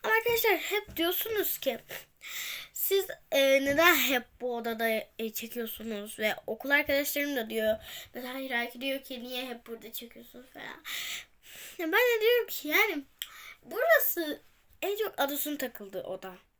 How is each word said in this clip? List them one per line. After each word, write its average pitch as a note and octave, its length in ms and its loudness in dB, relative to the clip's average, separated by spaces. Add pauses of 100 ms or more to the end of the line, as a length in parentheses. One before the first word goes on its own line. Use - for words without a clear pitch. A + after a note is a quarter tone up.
Ama G#4+ 120 4
arkadaşlar A4+ 420 2
hep - 400 -4
diyorsunuz F#4 600 -2
ki A#3 200 -4 (920)
siz, G4 340 2 (260)
e, C4+ 320 6
neden D#4 320 8
hep B3+ 260 2 (180)
bu A#3+ 160 -2
odada, A3+ 320 -2 (300)
e, A3+ 140 -4
çekiyorsunuz A3 880 -8
ve G#3+ 160 0 (120)
okul A3+ 240 -6
arkadaşlarım C#4+ 680 2
da A3 140 -2
diyor, A3 260 2 (380)
mesela B3 240 -8
Hiraki A#3+ 420 -4
diyor C4+ 240 -2
ki B3 180 -10
niye B3+ 240 -6
hep A#3 200 -12
burada A3+ 260 -14
çekiyorsunuz A#3+ 580 -16
falan. - 340 -14 (960)
Ya D#4+ 140 0
ben - 0 -
de A#4 280 6
diyorum A#4 260 6
ki - 220 -6
yani E4+ 360 2 (580)
burası G4 800 2 (400)
en G4 140 -2
çok G#4 240 -4
Ados'un C#4+ 360 -2
takıldığı G3+ 460 -8
oda. F#3+ 320 -10 (260)